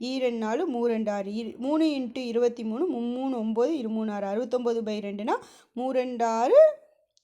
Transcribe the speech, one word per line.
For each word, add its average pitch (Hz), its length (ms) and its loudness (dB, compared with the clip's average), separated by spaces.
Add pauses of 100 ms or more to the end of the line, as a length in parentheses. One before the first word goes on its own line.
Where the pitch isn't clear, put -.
ஈ 262 180 -4
ரெண்டு 240 200 0
நாலு, 247 340 0
மூ 240 180 0
ரெண்டு 220 200 0
ஆறு, 202 240 -4
ஈ 226 220 -6
மூணு 302 280 0
into 262 340 -2
இருபத்தி 240 460 0
மூணு, 226 220 -2
மூ 240 280 -2
மூணு 254 300 -2
ஒம்பது, 226 240 2
இரு 269 200 -2
மூணு 220 240 -2
ஆறு, 202 140 -4
அறுபத்தொம்பது 233 540 -2
பை 214 180 -4
ரெண்டுனா, 208 360 -4 (420)
மூ 254 140 -2
ரெண்டு 254 340 0
ஆறு, 233 320 4 (680)